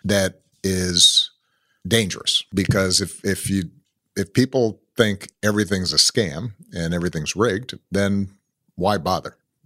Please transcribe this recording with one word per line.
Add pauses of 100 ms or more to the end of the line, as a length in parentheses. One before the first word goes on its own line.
that (220)
is (560)
dangerous, (100)
because
if,
if
you, (460)
if
people (160)
think (120)
everything's
a
scam (180)
and
everything's
rigged, (140)
then (460)
why
bother? (300)